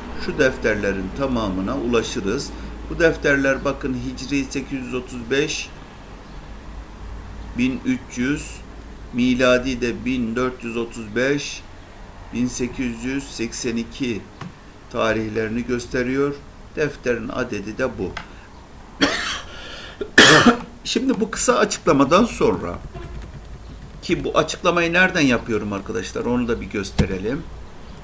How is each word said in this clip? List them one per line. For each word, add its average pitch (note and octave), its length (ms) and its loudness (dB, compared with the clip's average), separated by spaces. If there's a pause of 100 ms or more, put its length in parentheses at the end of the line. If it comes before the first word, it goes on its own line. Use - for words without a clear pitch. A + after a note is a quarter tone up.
(240)
şu E3 140 -2
defterlerin G2+ 800 2
tamamına A2+ 600 0
ulaşırız. A#2 720 0 (400)
Bu D#3 80 -6
defterler C#3 680 4
bakın C3+ 300 0
Hicri C3 500 -2
sekiz C3+ 340 -4
yüz B2 160 -6
otuz B2 360 -6
beş, D3+ 380 0 (1900)
bin B2+ 260 2
üç B2 340 -2
yüz, C#3+ 320 -2 (600)
miladi B2+ 680 4
de A2 240 -2
bin A#2+ 320 0
dört B2+ 280 0
yüz A#2 120 -6
otuz A2 400 -6
beş, C#3 460 0 (720)
bin A#2+ 120 2
sekiz A#2+ 580 -2
yüz C3 200 -2
seksen A#2 520 -4
iki A2+ 440 -2 (720)
tarihlerini A2 720 0
gösteriyor. B2+ 680 0 (420)
Defterin B2+ 520 -2
adedi G#2+ 500 -4
de C3 100 0 (100)
bu. F#2 140 -2 (920)
<coughs> - 1500 6 (320)
Şimdi A#3 360 0
bu G#3+ 100 2
kısa - 280 4
açıklamadan F3 680 4
sonra A2 540 2 (1300)
ki D3+ 180 0
bu - 140 2
açıklamayı E3+ 540 2
nereden F3+ 280 4
yapıyorum A2+ 520 4
arkadaşlar? G2+ 520 -4
Onu A#2+ 240 2
da G#2+ 120 0
bir G2 60 -6
gösterelim. G2 760 -2 (600)